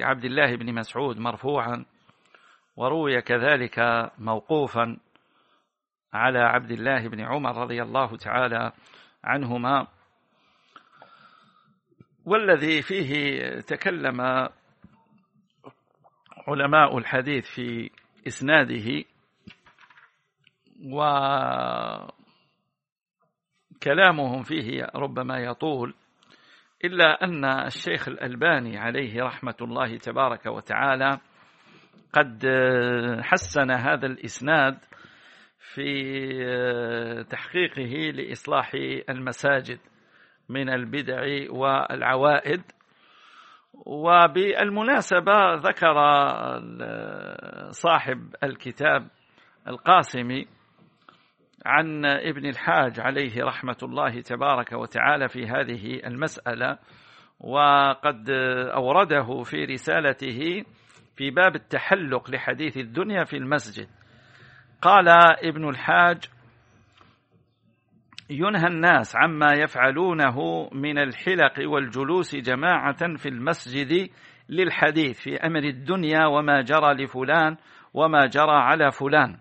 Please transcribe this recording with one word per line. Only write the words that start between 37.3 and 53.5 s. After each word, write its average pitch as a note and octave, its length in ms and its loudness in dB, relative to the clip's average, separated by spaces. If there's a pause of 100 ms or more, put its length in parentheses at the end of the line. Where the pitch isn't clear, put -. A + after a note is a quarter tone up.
تحقيقه D3+ 800 -6
لإصلاح C#3 600 -4 (380)
المساجد C3 720 -4 (720)
من C3 200 -6
البدع B2+ 540 -6 (280)
والعوائد. C3+ 1120 0 (1200)
وبالمناسبة F#3 1700 4
ذكر E3 400 2 (1800)
صاحب C3 640 0 (100)
الكتاب C3+ 640 -2 (600)
القاسمي B2+ 800 2 (1200)
عن D3+ 380 2
ابن C#3+ 420 -2
الحاج C3+ 540 0
عليه B2+ 440 -4
رحمة B2+ 380 -6